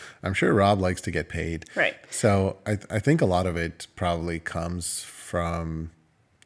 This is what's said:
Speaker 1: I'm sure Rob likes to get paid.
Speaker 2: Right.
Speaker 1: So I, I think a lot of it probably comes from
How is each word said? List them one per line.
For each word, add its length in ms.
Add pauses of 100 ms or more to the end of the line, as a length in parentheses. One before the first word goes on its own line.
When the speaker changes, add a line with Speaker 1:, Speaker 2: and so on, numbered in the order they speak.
(220)
Speaker 1:
I'm 120
sure 180
Rob 280
likes 220
to 80
get 200
paid. 340 (100)
Speaker 2:
Right. 220 (140)
Speaker 1:
So 560
I, 60 (180)
I 80
think 240
a 40
lot 200
of 100
it 300 (100)
probably 420
comes 640
from 880 (540)